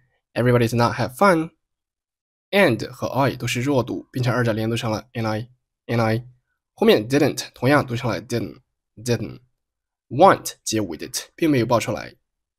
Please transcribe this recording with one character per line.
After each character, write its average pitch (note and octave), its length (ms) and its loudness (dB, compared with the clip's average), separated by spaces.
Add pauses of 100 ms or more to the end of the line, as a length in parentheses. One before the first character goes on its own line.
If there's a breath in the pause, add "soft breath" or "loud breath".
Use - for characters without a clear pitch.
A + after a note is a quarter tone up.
(340 soft breath)
everybody A#2+ 360 2
to A#2+ 60 -4
not A#2 200 2
have A2 200 -4
fun。 E3 360 2 (1000)
and E3+ 400 2
和 - 180 -8
I C3 280 0
都 B2 100 -10
是 A#2+ 160 -4
弱 C3+ 220 0
读， - 280 -6
并 B2+ 120 -4
且 B2 80 0
二 B2 120 0
者 A#2 100 2
连 A2 160 -2
读 A#2 60 -2
成 A#2 160 -4
了 G#2 220 -6
and A2+ 140 -4
I，and A#2 720 -6
I。 A2+ 260 -2 (460)
后 G#3+ 140 2
面 C3+ 200 4
didn't C#3 460 0
同 B2 160 -2
样 C#3+ 160 4
读 A#2+ 100 -6
成 A#2+ 140 -4
了 F2+ 120 -4
didn't，didn't。 G#2+ 1200 -6 (680)
want D#3+ 440 4 (100)
结 A2 160 -4
with E2+ 240 -6
it， - 320 -12
并 E3 140 0
没 C#3+ 80 4
有 A2+ 80 2
爆 A#2+ 140 2
出 A2+ 120 -4
来。 B1 240 -10 (440)